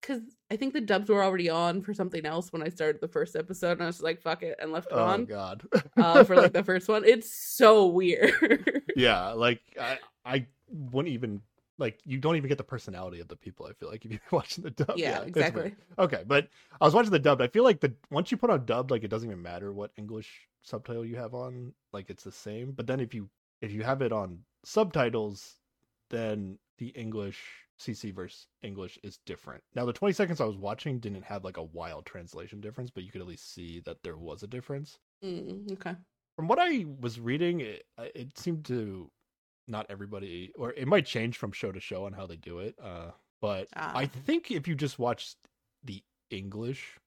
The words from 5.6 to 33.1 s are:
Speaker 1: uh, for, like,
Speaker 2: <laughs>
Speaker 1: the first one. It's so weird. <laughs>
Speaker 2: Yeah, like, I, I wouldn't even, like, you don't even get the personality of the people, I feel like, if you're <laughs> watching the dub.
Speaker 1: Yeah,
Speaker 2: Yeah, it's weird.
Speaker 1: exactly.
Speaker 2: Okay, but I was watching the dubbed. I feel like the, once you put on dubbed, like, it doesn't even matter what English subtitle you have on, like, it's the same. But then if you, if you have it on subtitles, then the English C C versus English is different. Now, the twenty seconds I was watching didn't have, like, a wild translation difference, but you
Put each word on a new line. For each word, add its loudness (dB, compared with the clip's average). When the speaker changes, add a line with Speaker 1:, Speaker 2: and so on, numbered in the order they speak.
Speaker 1:
uh, 12
for, 8
like, 10
Speaker 2:
<laughs> -
Speaker 1:
the 4
first 0
one. 4
It's 8
so 8
weird. 4
<laughs> -2
Speaker 2:
Yeah, 4
like, 2
I, -4
I 0
wouldn't -4
even, -6
like, -6
you -6
don't 0
even -2
get 0
the -8
personality -10
of -14
the -16
people, -16
I -16
feel -14
like, -14
if -10
you're -10
<laughs> -4
watching -2
the -8
dub. -2
Speaker 1:
Yeah, -2
Speaker 2:
Yeah, -2
it's -4
weird. -10
Speaker 1:
exactly. 0
Speaker 2:
Okay, 2
but 4
I 6
was 8
watching 6
the 6
dubbed. 6
I 4
feel 4
like 6
the, 2
once -2
you 0
put 2
on 2
dubbed, 0
like, 0
it -6
doesn't -4
even -10
matter -10
what -8
English -14
subtitle -8
you -10
have -10
on, -10
like, -12
it's -16
the -16
same. -10
But -8
then -2
if -6
you, -8
if -8
you -6
have 0
it 0
on -4
subtitles, 0
then -4
the -10
English -8
C -10
C -10
versus -14
English -12
is -16
different. -16
Now, -4
the -2
twenty 0
seconds -2
I 0
was -4
watching -6
didn't -10
have, -10
like, -10
a -10
wild -12
translation -16
difference, -12
but -14
you -18